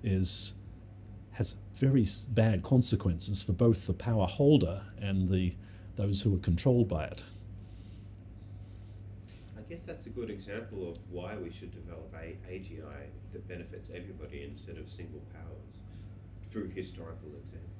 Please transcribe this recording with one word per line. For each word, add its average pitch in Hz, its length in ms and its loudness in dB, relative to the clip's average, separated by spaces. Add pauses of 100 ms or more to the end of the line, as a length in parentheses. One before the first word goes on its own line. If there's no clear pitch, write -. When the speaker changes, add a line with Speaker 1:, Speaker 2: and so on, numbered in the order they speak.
Speaker 1:
is, 95 500 6 (760)
has - 240 0 (180)
very 135 300 6
s-, - 220 0
bad 110 380 6
consequences 98 800 6
for - 120 2
both 117 340 8
the 92 60 4
power 110 320 4
holder 101 560 4 (180)
and 98 300 2
the, 92 260 4 (400)
those 101 260 2
who 101 140 4
are 90 40 2
controlled 110 500 6
by 78 160 0
it. - 180 -8 (2250)
Speaker 2:
I - 120 -10
guess 170 140 -10
that's - 220 -8
a - 40 -10
good 110 200 -2
example 101 580 -6
of 82 100 -6 (120)
why 90 280 -6
we 87 120 -6
should 92 220 -10
develop 82 420 -10
a, 82 240 -10 (100)
A 92 120 -6
G - 280 -10
I 71 200 -10 (260)
that 92 140 -10
benefits 87 420 -10
everybody 90 540 -10
instead - 340 -10
of - 100 -10
single - 340 -10 (120)
powers - 460 -12 (680)
through 98 240 -4
historical 82 600 -8
example. 90 400 -12 (100)